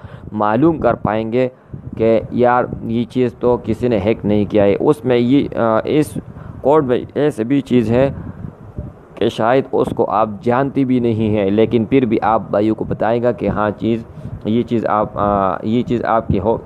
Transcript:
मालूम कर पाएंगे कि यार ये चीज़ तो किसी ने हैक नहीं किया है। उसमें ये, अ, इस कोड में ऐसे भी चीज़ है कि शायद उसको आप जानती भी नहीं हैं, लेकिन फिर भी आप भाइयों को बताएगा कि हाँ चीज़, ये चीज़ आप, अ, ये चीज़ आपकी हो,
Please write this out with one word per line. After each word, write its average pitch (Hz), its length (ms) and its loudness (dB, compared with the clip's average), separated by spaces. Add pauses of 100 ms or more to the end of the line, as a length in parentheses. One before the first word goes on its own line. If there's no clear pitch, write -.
(320)
मालूम 117 460 2
कर 120 160 2
पाएंगे 113 560 -2 (480)
कि 113 460 2
यार 123 240 2 (160)
ये 117 200 -2
चीज़ 120 300 -2
तो 120 240 0
किसी 113 300 -2
ने 117 100 0
हैक 101 260 0
नहीं 104 220 2
किया 101 180 2
है। 101 120 4
उसमें 127 400 2
ये, 123 400 2
अ, 110 300 2
इस 143 280 0 (500)
कोड 147 200 4
में 120 220 -2 (100)
ऐसे 135 280 0
भी 135 160 2
चीज़ 120 320 2
है 131 220 2 (1040)
कि 110 120 2
शायद 123 440 2
उसको 123 300 0
आप 104 400 0
जानती 135 400 0
भी 127 160 2
नहीं 110 340 0
हैं, 98 160 2
लेकिन 110 360 2
फिर 127 200 2
भी 113 120 2
आप 107 340 0
भाइयों 107 220 2
को 107 100 -4
बताएगा 117 480 0
कि 101 160 -4
हाँ 104 220 0
चीज़, 113 340 -2 (420)
ये 113 160 0
चीज़ 113 240 -2
आप, 104 300 0
अ, 98 500 0
ये 117 160 0
चीज़ 117 200 -2
आपकी 110 360 0
हो, 107 280 0